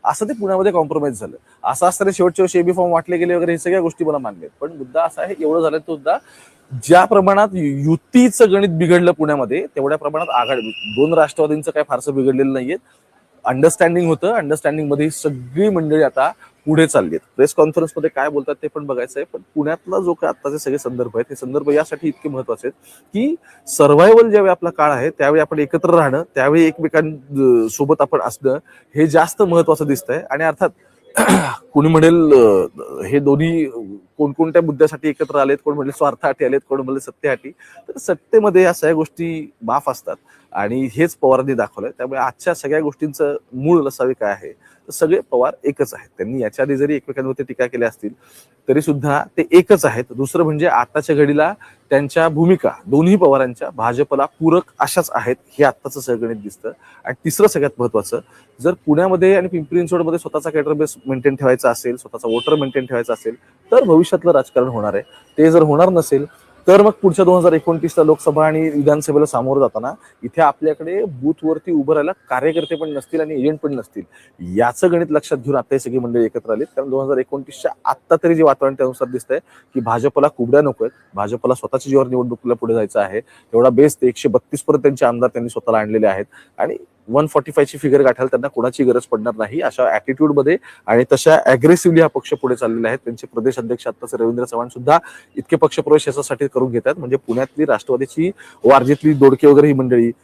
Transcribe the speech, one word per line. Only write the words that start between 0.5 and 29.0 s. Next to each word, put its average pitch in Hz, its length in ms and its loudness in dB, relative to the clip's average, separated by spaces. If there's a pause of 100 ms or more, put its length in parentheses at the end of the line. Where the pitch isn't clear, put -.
कॉम्प्रोमाइज 147 480 -4
झालं. 73 180 -14 (260)
असं 131 240 -2
असताना 190 260 -2
शेवटच्या 180 300 0
वर्षी 180 160 0
एबी 175 120 0
फॉर्म 175 200 -2
वाटले 170 260 -2
गेले 175 180 -2
वगैरे, 170 160 -2
हे 170 60 -2
सगळ्या 180 240 -2
गोष्टी 165 240 -4
मला 151 120 -2
मान्य 107 220 -10
आहेत. 78 120 -18 (100)
पण 160 160 -12
मुद्दा 139 260 -6
असा 160 180 -6
आहे, 180 180 -8
एवढं 160 220 -2
झालं 160 160 -2
तर 156 140 -10
सुद्धा 151 260 -4 (640)
ज्या 175 220 6
प्रमाणात 202 480 2
यु-, 143 380 -2
युतीचं 233 600 2
गणित 196 180 2
बिघडलं 175 420 2
पुण्यामध्ये, 147 540 -2
तेवढ्या 143 320 -4
प्रमाणात 151 320 -6
आघाडी, 123 320 0 (240)
दोन 131 280 0
राष्ट्रवादींचं 151 580 0
काय 151 180 -4
फारसं 139 240 -6
बिघडलेलं 135 400 0
नाहीये. 131 220 -6 (720)
अंडरस्टँडिंग 165 600 2
होतं, 165 260 -2
अंडरस्टँडिंग 151 560 -4
मध्ये 143 160 -2
ही 156 60 -4
सगळी 143 580 -4
मंडळी 156 340 0
आता 135 280 0 (340)
पुढे 156 220 4
चालली 90 280 0
आहेत. - 200 -10
प्रेस 139 180 2
कॉन्फरन्स 160 440 0
मध्ये 156 120 -2
काय 139 200 -4
बोलतात 143 340 -6
ते 151 40 -8
पण 147 180 -10
बघायचं 127 340 -8
आहे. 156 140 -8
पण - 60 -14 (160)
पुण्यातला 165 440 -4
जो 175 140 -2
काय 160 140 -4
आत्ताचे 147 320 -6
सगळे 143 180 -4
संदर्भ 123 380 -6
आहेत, 117 140 -4
हे 135 60 -14
संदर्भ 139 340 -6
यासाठी 151 380 -2
इतके 147 220 -8
महत्वाचे 123 380 -8
आहेत - 460 -16
की 269 220 -2 (320)
सर्व्हायव्हल 190 640 6
ज्यावेळी 202 220 4
आपला 175 180 -2
काळ 151 220 0
आहे, 135 180 -2
त्यावेळी 151 320 2
आपण 151 180 -4
एकत्र 160 300 -2
राहणं, 156 340 2 (120)
त्यावेळी 147 280 4
एकमेकांसोबत 143 1400 0
आपण 139 220 0
असणं, 127 340 -4 (400)
हे 156 120 2